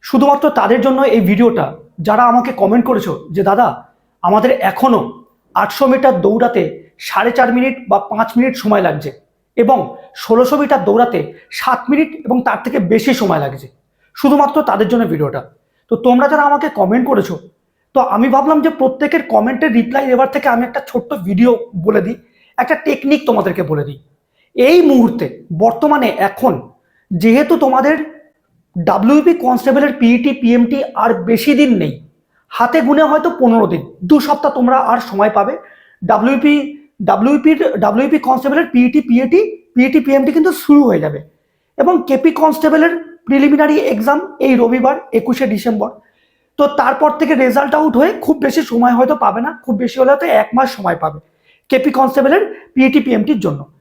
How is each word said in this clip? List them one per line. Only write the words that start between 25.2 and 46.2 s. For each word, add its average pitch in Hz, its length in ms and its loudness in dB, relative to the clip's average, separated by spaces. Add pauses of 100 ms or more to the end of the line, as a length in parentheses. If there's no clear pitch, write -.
বর্তমানে 240 500 0 (100)
এখন 196 360 -2 (560)
যেহেতু 226 460 2
তোমাদের 277 400 2 (800)
ডাব্লিউপি 226 580 2
কনস্টেবলের 269 580 0
পিইটি, 240 400 2
পিএমটি 240 460 0 (160)
আর 220 160 2 (140)
বেশি 226 300 0
দিন 262 200 2
নেই, 160 180 -4 (560)
হাতে 233 320 0
গুনে 277 220 2
হয়তো 311 360 2
পনেরো 226 280 2
দিন, 160 160 -4 (220)
দু 277 160 4
সপ্তাহ 285 320 -2
তোমরা 262 240 0
আর 247 220 0
সময় 208 320 -2
পাবে। 214 240 -2 (500)
ডাব্লিউপি, 240 500 2 (480)
ডাব্লিউপির, 254 560 2 (200)
ডাব্লিউপি 226 400 0
কনস্টেবলের 269 540 0
পিইটি, 247 280 2
পিএটি, 262 1000 0
পিএমটি 269 320 0
কিন্তু 330 200 2
শুরু 285 300 4
হয়ে 202 180 2
যাবে 147 200 -6 (580)
এবং 339 280 2
কেপি 277 240 2
কনস্টেবলের 311 640 2 (340)
প্রিলিমিনারি 294 540 2
এক্সাম 262 380 0 (200)
এই 262 180 2
রবিবার, 240 400 2 (160)
একুশে 240 340 -2
ডিসেম্বর। 214 440 -4 (680)